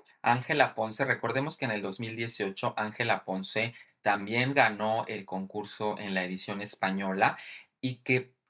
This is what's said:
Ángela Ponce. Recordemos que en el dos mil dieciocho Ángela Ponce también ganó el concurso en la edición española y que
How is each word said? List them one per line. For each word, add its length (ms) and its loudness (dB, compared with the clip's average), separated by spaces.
Ángela 520 4
Ponce. 300 -2
Recordemos 540 0
que 80 -2
en 60 0
el 100 -2
dos 180 -4
mil 160 -6
dieciocho 640 -2
Ángela 480 0
Ponce 480 -2
también 540 2
ganó 540 4
el 180 -8
concurso 720 -4
en 160 -4
la 100 2
edición 380 -6
española 760 0
y 140 -2
que 360 0